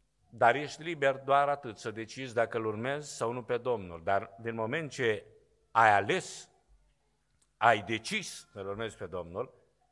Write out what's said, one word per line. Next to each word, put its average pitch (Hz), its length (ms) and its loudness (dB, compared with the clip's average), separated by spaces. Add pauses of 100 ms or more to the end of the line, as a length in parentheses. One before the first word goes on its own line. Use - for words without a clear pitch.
(300)
dar 120 260 4
ești 147 260 -6
liber 143 340 0
doar 139 340 2
atât, 139 280 -6
să 113 140 -6
decizi 113 420 -10
dacă 113 240 2
Îl 113 80 -2
urmezi 127 500 -4
sau 117 160 -2
nu 123 120 -8
pe 120 140 -2
Domnul. 98 460 -4
Dar 98 360 0
din 113 160 -6
moment 127 360 -4
ce 110 340 0 (460)
ai 113 180 8
ales, 107 600 2 (1080)
ai 110 240 6
decis 110 680 -6
să-L 98 160 -10
urmezi 101 280 -6
pe 101 100 -10
Domnul, 87 480 -8 (380)